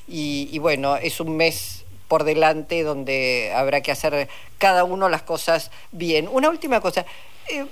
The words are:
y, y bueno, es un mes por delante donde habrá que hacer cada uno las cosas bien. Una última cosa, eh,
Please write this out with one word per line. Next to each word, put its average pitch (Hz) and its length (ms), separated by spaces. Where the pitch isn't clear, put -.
y, 147 460
y 160 60
bueno, 143 380
es - 220
un 160 160
mes - 520
por 156 160
delante 156 580
donde 131 720
habrá 139 260
que 135 100
hacer 143 380
cada 180 260
uno 185 240
las 160 140
cosas 165 480
bien. 160 380
Una 269 200
última 294 300
cosa, - 260
eh, 285 240